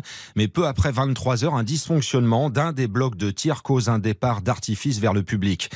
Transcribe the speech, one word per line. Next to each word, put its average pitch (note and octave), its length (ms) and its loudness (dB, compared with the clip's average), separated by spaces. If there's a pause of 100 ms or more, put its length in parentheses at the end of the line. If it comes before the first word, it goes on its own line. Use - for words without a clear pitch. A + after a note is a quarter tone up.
(340)
mais G#2+ 140 2
peu E3 180 0
après D3 240 2
vingt-trois C3 540 0
heures, D#3 100 2
un A#2+ 80 2
dysfonctionnement C3+ 880 2
d'un D3 220 0
des C3 160 -2
blocs B2 280 0
de G2 140 0
tir D3 320 -2
cause B2+ 280 2
un A2+ 100 2
départ A2 420 0
d'artifice A2+ 560 -2
vers G#2 140 2
le G2+ 100 2
public. F#2+ 540 -2